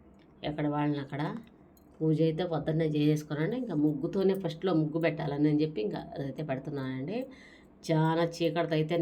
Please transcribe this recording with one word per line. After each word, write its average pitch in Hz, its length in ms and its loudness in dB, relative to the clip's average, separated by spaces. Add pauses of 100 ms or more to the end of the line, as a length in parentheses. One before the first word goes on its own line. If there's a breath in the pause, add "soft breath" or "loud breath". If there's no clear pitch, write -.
(500)
ఎక్కడ 151 160 -2 (100)
వాళ్ళని 147 300 0
అక్కడ 139 160 -6 (720)
పూజ 156 220 2 (100)
అయితే 160 160 0 (120)
పొద్దున్నే 156 420 0
చేసేసుకున్నాను. 151 680 2
ఇంకా 175 220 -4
ముగ్గుతోనే 185 580 2
ఫస్ట్లో 175 380 -2
ముగ్గు 160 260 0
పెట్టాలని 151 460 2
అని 151 100 4
చెప్పి 156 240 -4
ఇంకా 165 140 -6 (140)
అదైతే 139 360 -6
పెడుతున్నానండి. 135 680 -6 (680 loud breath)
చాలా 160 340 4 (100)
చీకటితో 160 440 0
అయితే 156 240 0